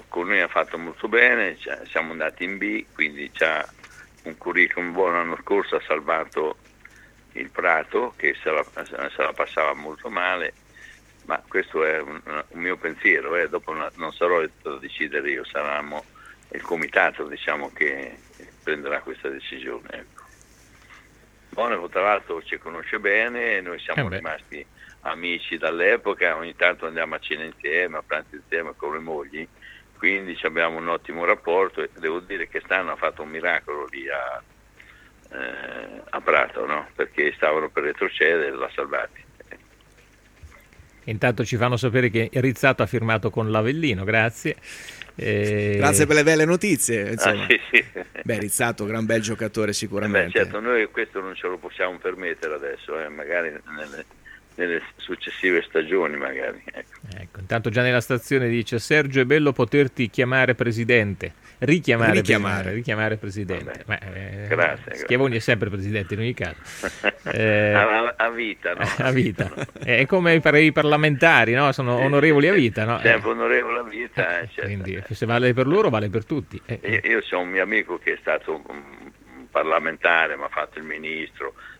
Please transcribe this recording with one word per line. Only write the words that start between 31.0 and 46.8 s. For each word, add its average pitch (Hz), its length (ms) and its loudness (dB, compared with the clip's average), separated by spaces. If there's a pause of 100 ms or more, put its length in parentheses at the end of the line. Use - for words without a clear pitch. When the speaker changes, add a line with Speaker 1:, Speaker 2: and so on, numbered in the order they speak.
Speaker 1:
rapporto 90 580 2
e 76 60 -6 (100)
devo 80 220 -4
dire 90 280 -8
che - 120 -8
quest'anno 92 320 -2
ha 73 40 -6
fatto 78 260 -4
un 78 60 -10
miracolo 78 600 -4
lì 67 180 -10
a, 65 340 -6 (920)
eh, 62 640 -10 (100)
a - 100 -6
Prato, 64 460 2
no? 76 300 -4
Perché 71 400 0
stavano 78 320 2
per 73 160 -4
retrocedere 78 640 0
e - 80 -4
l'ha 65 180 -4
salvati. 69 460 -6 (1900)
Speaker 2:
Intanto 120 380 0
ci 120 120 -2
fanno 120 200 2
sapere 123 340 2
che 113 240 0
Rizzato 131 500 4
ha - 20 4
firmato 113 440 0
con 110 200 0
l'Avellino, 110 540 0
grazie. 113 500 0 (640)
Eh, 104 600 0
Speaker 3:
Grazie 147 280 6
per 151 80 4
le 151 80 8
belle 156 220 6
notizie, 151 640 2